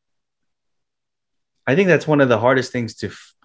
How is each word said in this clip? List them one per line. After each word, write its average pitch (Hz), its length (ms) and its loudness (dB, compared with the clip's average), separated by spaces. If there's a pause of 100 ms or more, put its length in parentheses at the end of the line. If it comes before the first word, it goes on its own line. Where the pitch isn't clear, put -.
(1700)
I 127 80 -2
think 190 120 2
that's 151 200 2
one 151 120 0
of 135 100 2
the 110 100 2
hardest 127 320 -2
things 117 240 -10
to - 120 -12
f-, - 260 -18 (120)